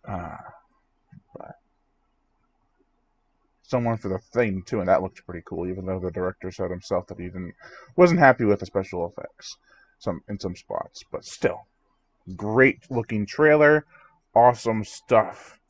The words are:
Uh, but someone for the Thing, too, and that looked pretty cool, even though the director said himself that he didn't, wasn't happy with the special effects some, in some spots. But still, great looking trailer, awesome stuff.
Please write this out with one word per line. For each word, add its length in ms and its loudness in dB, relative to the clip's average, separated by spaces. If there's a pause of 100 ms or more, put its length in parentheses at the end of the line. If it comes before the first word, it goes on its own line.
Uh, 320 -10 (1000)
but 180 -20 (2000)
someone 340 -2
for 120 -8
the 100 -4
Thing, 440 -2
too, 160 -4
and 80 -2
that 140 4
looked 240 -10
pretty 180 -14
cool, 240 -8
even 200 -8
though 120 -4
the 120 -6
director 400 -6
said 180 -8
himself 380 -6
that 120 -16
he 60 -10
didn't, 300 -12 (400)
wasn't 240 4
happy 260 6
with 140 4
the 80 -8
special 400 -4
effects 500 -18 (400)
some, 320 -8
in 100 -8
some 160 -8
spots. 560 -10
But 140 -10
still, 400 -4 (720)
great 440 2 (120)
looking 340 -4
trailer, 640 4 (480)
awesome 480 4
stuff. 760 -2 (100)